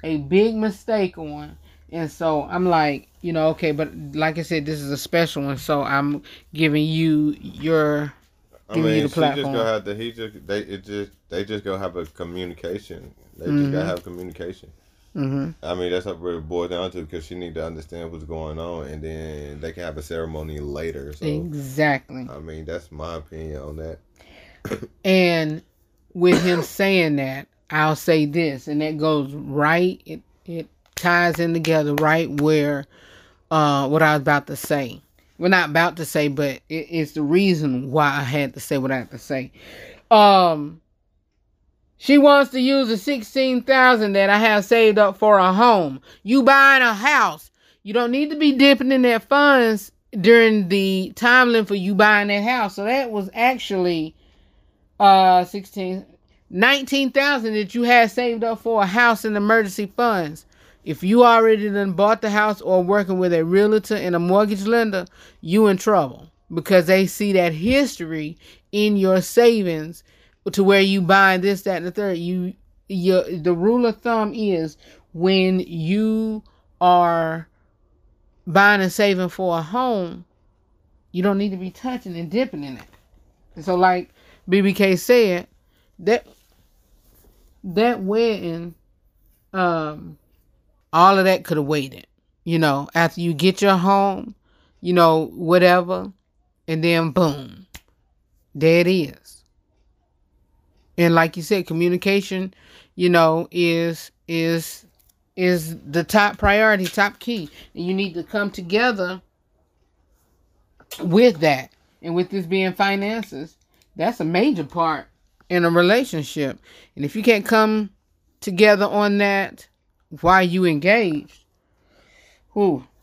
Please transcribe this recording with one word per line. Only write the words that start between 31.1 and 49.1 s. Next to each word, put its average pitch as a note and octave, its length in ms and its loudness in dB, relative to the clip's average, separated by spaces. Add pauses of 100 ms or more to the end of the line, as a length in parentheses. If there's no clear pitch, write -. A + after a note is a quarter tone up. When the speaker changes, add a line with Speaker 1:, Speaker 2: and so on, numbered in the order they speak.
Speaker 1:
in E3+ 160 -2
together D#3 400 0
right D#3 340 0 (120)
where, D3 460 0 (640)
uh, C#3+ 380 0
what D#3 140 2
I D3+ 120 4
was D3 80 -2
about C#3+ 260 -2
to C#3+ 80 -10
say. C3+ 440 -6 (380)
Well, F3+ 120 0
not F3 200 2
about E3 260 0
to E3 80 -8
say, D3 240 -2
but C#3 400 -6
it, D#3 220 -8
it's D#3+ 220 -4
the D#3 100 -6
reason D3+ 680 0
why D3+ 140 2
I C#3 160 -2
had C3+ 320 -4
to C3 60 -16
say C#3+ 180 -4
what C3 120 -4
I C3 80 -2
had A2+ 140 -12
to B2+ 60 -16
say. C3 340 -8 (580)
Um, F3+ 720 4 (1160)
she C#4 200 4
wants C#4+ 340 6
to C4 80 -4
use C4+ 280 2
the A3 80 -2
sixteen B3+ 680 -2
thousand B3+ 520 4
that G3 160 4
I G#3 80 4
have G#3+ 260 2
saved A3 340 4
up G3 200 4
for G#3+ 200 4
a F#3 140 4
home. F#3+ 480 2 (220)
You B3 200 2
buying C4+ 400 6
a A#3 120 2
house. G#3+ 560 -2 (320)
You G3+ 100 -12
don't A#3+ 180 0
need D4 200 -2
to D#4 60 -8
be D4 160 2
dipping C4+ 400 4
in B3+ 100 2
that A#3 220 2